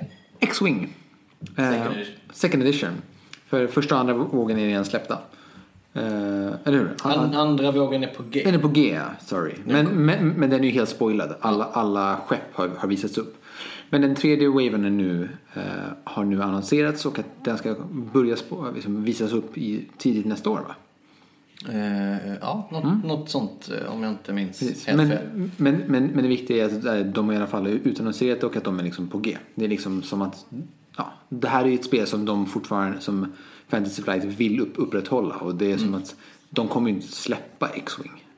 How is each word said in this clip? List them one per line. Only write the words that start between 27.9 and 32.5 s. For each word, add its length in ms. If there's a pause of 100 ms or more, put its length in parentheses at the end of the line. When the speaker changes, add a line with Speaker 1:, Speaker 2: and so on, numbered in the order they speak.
Speaker 1:
och 120
att 80
de 160
är 40
liksom 240
på 100
G. 200 (180)
Det 100
är 40
liksom 340
som 180
att, 240 (520)
ja, 160 (160)
det 180
här 160
är 60
ju 60
ett 100
spel 220
som 180
de 200
fortfarande, 560